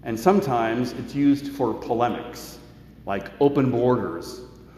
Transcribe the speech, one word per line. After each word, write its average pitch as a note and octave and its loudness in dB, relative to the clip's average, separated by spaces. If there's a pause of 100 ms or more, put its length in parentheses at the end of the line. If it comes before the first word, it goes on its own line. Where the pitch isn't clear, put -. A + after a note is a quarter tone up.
And A2+ -4
sometimes B2 2
it's - -12
used C#3+ 2
for A#2 0
polemics, - -4 (480)
like G2 -4 (100)
open C#3+ 4
borders, A#2 -2 (360)